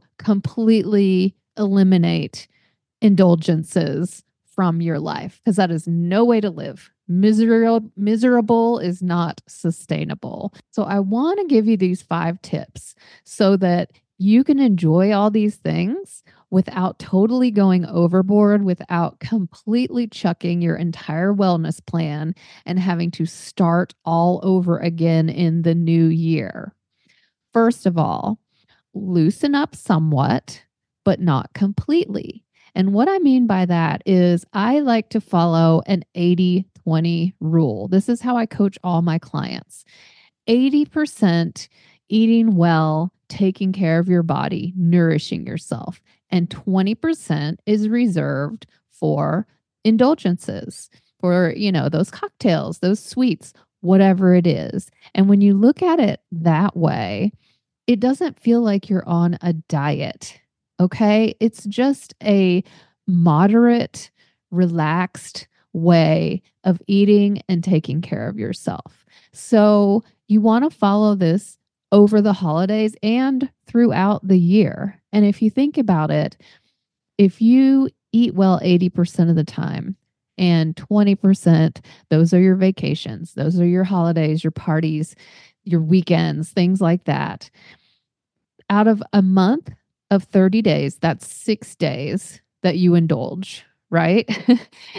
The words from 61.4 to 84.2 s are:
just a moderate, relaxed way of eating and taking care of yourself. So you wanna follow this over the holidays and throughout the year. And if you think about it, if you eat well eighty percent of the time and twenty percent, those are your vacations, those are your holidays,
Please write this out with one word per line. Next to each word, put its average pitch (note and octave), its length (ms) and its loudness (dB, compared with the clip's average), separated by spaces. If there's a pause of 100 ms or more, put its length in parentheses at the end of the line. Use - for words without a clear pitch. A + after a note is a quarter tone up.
just B3+ 480 -4 (100)
a F#3+ 400 2 (440)
moderate, G3+ 1040 2 (400)
relaxed E3+ 960 -4 (260)
way E3 680 2 (220)
of F3+ 240 0
eating G3+ 640 2
and E3+ 140 -2
taking D#3+ 380 -2
care - 260 -8
of G#3 120 -10
yourself. - 640 -10 (280)
So G#3 680 2 (240)
you G#3+ 140 2
wanna A3+ 280 2
follow G#3 460 0
this F#3 420 -2 (360)
over G#3 280 6
the G#3 120 0
holidays F#3+ 680 -2
and B3+ 480 -2 (160)
throughout G#3 640 0
the F#3+ 100 4
year. F#3+ 640 0 (120)
And G#3 100 4
if G3+ 180 2
you A3 80 2
think C#4+ 280 -2
about E3+ 340 0
it, D3+ 240 -2 (800)
if G3 240 2
you C4+ 480 4 (220)
eat A#3 220 2
well F#3+ 280 2
eighty F3+ 280 2
percent E3+ 400 0
of E3 80 2
the D#3 80 0
time - 500 -8 (420)
and E3 380 0
twenty G3+ 400 0
percent, E3 640 2 (300)
those E3 240 2
are F3+ 80 4
your F#3 140 4
vacations, E3+ 800 -4
those E3 260 -2
are F3 40 2
your F3+ 200 2
holidays, E3 580 -2